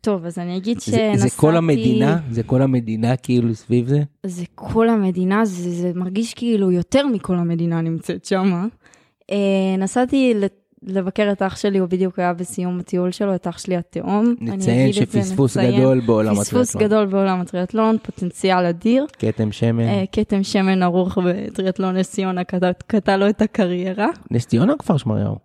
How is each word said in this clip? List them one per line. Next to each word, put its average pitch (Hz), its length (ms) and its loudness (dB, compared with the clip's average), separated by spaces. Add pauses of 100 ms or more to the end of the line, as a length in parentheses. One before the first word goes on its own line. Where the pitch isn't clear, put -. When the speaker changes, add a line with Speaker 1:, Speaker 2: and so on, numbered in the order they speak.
Speaker 1:
טוב, 190 240 -2
אז 170 120 -8
אני 175 200 -6
אגיד 208 220 -4
Speaker 2:
זה, 220 360 0
זה 196 140 4
כל 156 220 4
Speaker 1:
שנסעתי 170 60 4
Speaker 2:
המדינה, 151 600 2 (140)
זה 113 120 -2
כל 127 180 2
המדינה, 120 540 2
כאילו, 120 400 2
סביב 120 320 0
זה? 143 160 2 (220)
Speaker 1:
זה 175 180 -8 (120)
כל 220 340 0
המדינה, 196 560 2
זה, 175 260 -6
זה 175 240 -2
מרגיש 185 380 -4
כאילו 214 380 0
יותר 214 360 2
מכל 202 280 -2
המדינה 170 460 -2
נמצאת 165 440 -6
שמה. 190 400 0 (680)
אה, 202 60 -2 (400)
נסעתי 247 580 2
ל-, 202 100 0 (380)
לבקר 196 480 -2
את 196 100 -2
אח 190 140 -2
שלי, 196 220 -2
הוא 185 120 0
בדיוק 185 300 -2
היה 175 140 0
בסיום 180 460 -6
הטיול 180 320 -2
שלו, 196 240 -2
את 180 120 -6
אח 170 100 -8
שלי 180 200 -4
התאום. 208 640 -2
אני 226 100 -4
Speaker 2:
נציין 196 380 2
Speaker 1:
אגיד 208 120 0
את - 100 -2
זה, - 100 0
Speaker 2:
שפספוס 185 360 0
Speaker 1:
נציין. 123 220 2
Speaker 2:
גדול 131 200 4
בעולם 110 360 2
Speaker 1:
פספוס 240 400 0
Speaker 2:
הטריאתלון. 220 100 2
Speaker 1:
גדול 214 200 2
בעולם 190 360 0
הטריאתלון, 220 640 0
פוטנציאל 180 600 0
אדיר. 220 400 2 (140)
Speaker 2:
כתם 110 320 0
שמן. 113 320 0
Speaker 1:
אה, 190 280 0
כתם 202 320 0
שמן 190 400 2
ערוך 180 340 0
בטריאתלון 190 800 -2
נס 190 140 -2
ציונה, 185 320 -4
קטע, 180 280 0 (160)
קטע 202 300 2
לו 196 120 4
את 214 120 0
הקריירה. 190 680 0 (240)
Speaker 2:
נס 117 160 0
ציונה 160 260 2
או 311 40 0
כפר 190 200 0
שמריהו? 104 480 -2